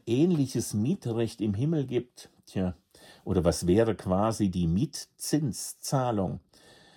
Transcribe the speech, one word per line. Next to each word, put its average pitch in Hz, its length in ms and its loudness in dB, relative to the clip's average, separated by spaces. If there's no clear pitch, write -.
ähnliches 135 680 2
Mietrecht 117 680 -2
im 104 120 0
Himmel 143 320 0
gibt, 123 460 -6
tja, 92 300 -2
oder 92 200 2
was 85 220 2
wäre 107 300 4
quasi 104 520 0
die 87 180 0
Mietzinszahlung 120 1700 -2